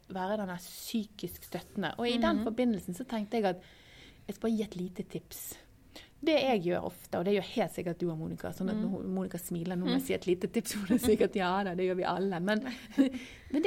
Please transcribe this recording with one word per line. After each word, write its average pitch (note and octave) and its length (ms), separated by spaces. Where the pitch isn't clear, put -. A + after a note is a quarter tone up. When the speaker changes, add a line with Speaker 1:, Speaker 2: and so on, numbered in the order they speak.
Speaker 1:
være F#3+ 260
denne F#3 200
psykisk - 840
støttende. - 540
Og A#3 100
i B3 120
den D#4+ 180
Speaker 2:
Mhm. G#3+ 80
Speaker 1:
forbindelsen A3+ 480
så G#3+ 100
tenkte A3 340
jeg G#3+ 80
at F3+ 140
jeg G3+ 80
skal - 140
bare A#3 80
gi G#3+ 60
et G#3 140
lite F3+ 320
tips. - 480
Det D#4 180
jeg B3 220
gjør F3 220
ofte, - 340
og F3 60
det G3+ 100
gjør F#3+ 80
helt G3+ 300
sikkert F3 240
du F3 120
og D#3+ 80
Monica, E3 360
sånn F#3+ 160
at G#3+ 80
Speaker 2:
Mm. G#3+ 60
Speaker 1:
når F#3+ 60
hun, F#3+ 260
Monica F#3 220
smiler F3 380
når F3+ 120
jeg B3 120
Speaker 2:
Mm. - 60
Speaker 1:
sier F#3+ 100
et F#3 120
lite F3+ 260
tips, - 200
så G#3 100
er F#3 40
det A3 140
sikkert, A3 340
«Ja F#3 280
da, F3+ 120
det F#3 100
gjør F#3 120
vi F#3+ 60
alle.» F3+ 360
Men, G#3+ 220
Speaker 2:
<laughs> - 880
Speaker 1:
men C#4+ 100
det F4 40